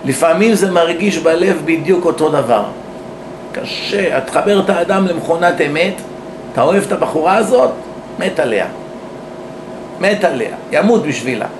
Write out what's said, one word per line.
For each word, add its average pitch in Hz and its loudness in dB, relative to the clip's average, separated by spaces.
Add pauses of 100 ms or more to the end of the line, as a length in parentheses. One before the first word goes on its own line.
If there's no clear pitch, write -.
לפעמים 170 4
זה 185 2
מרגיש 170 2
בלב 165 2
בדיוק 165 2
אותו 156 2
דבר. 120 2 (880)
קשה, - -2
את 131 -2
תחבר 202 2
את 190 0
האדם 190 2
למכונת 165 0
אמת, 160 0 (580)
אתה 120 0
אוהב 190 4
את - -4
הבחורה 165 2
הזאת, 233 4 (480)
מת 185 -2
עליה. 107 2 (1300)
מת 196 2
עליה, 123 0 (160)
ימות 202 4
בשבילה. 123 -2 (140)